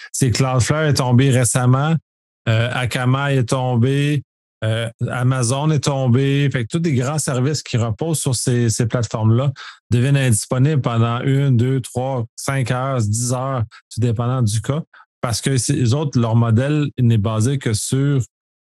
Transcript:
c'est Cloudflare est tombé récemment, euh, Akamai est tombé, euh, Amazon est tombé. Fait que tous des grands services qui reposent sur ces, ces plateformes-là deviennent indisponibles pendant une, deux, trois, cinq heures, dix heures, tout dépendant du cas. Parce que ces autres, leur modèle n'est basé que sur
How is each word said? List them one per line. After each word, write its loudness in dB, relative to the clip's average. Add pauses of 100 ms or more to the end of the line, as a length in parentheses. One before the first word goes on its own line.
(120)
c'est 0
Cloudflare 0
est 2
tombé 4
récemment, 2 (520)
euh, 2
Akamai 0
est 0
tombé, 0 (420)
euh, -2 (180)
Amazon 0
est 0
tombé. 2
Fait -2
que -8
tous -4
des 0
grands 0
services -2
qui -6
reposent -2
sur -2
ces, 0
ces 0
plateformes-là 0 (380)
deviennent 2
indisponibles 2
pendant -2
une, 2
deux, 0
trois, -6 (100)
cinq -4
heures, -2
dix -2
heures, -4 (300)
tout -8
dépendant -2
du 0
cas. -4 (380)
Parce -4
que -2
ces 0
autres, -2
leur 2
modèle 2
n'est 4
basé 0
que -2
sur 0 (580)